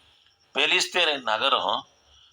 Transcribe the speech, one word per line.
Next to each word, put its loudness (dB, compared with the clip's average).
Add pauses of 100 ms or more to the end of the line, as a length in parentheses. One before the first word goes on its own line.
(540)
பெலிஸ்தேரின் 0
நகரம், 0 (460)